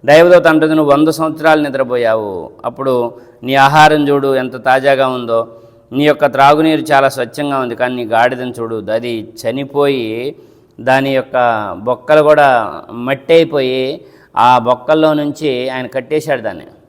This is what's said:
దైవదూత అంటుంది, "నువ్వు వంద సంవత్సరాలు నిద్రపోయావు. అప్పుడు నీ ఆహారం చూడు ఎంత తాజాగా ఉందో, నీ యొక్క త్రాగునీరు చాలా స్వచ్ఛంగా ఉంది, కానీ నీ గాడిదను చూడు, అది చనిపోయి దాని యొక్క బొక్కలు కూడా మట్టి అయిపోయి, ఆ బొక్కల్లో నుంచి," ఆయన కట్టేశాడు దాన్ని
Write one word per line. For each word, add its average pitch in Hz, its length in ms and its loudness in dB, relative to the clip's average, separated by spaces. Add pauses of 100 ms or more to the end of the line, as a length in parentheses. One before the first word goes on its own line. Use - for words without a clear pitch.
దైవదూత 170 420 6
అంటుంది, 156 280 2
"నువ్వు 147 180 2
వంద 151 140 2
సంవత్సరాలు 156 540 -2
నిద్రపోయావు. 113 880 -4 (140)
అప్పుడు 123 480 -4 (300)
నీ 131 120 -4
ఆహారం 147 540 4
చూడు 139 260 0
ఎంత 127 300 -6
తాజాగా 135 420 2
ఉందో, 117 400 -4 (460)
నీ 143 120 0
యొక్క 147 200 2
త్రాగునీరు 151 560 2
చాలా 139 280 0
స్వచ్ఛంగా 135 480 -6
ఉంది, 120 180 -6
కానీ 127 200 -4
నీ 123 100 -8
గాడిదను 123 540 -2
చూడు, 110 320 -8
అది 113 380 -6 (120)
చనిపోయి 135 920 -4 (440)
దాని 135 360 0
యొక్క 127 200 -4 (420)
బొక్కలు 123 440 0
కూడా 135 520 4 (180)
మట్టి 131 420 -4
అయిపోయి, 139 680 0 (360)
ఆ 123 200 4
బొక్కల్లో 151 560 0
నుంచి," 143 560 -4
ఆయన 127 180 -8
కట్టేశాడు 135 540 -4
దాన్ని 92 240 -10 (240)